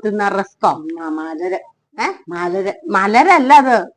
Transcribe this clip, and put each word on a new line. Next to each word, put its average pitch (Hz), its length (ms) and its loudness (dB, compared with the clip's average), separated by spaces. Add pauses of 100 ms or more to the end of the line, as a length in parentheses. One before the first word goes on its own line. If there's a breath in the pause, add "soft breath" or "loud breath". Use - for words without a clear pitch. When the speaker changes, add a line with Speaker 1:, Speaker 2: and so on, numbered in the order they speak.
Speaker 1:
തിന്ന 208 240 -2
റസ്കോ? 196 400 -2
Speaker 2:
ഉം, 160 340 -8
ആ, 160 60 -8
മലര്. 160 500 -8 (420)
Speaker 1:
ഏ? 254 60 -2 (220)
Speaker 2:
മലര്. 180 440 -4 (160)
Speaker 1:
മലരല്ല 254 640 4
അത്, 262 440 4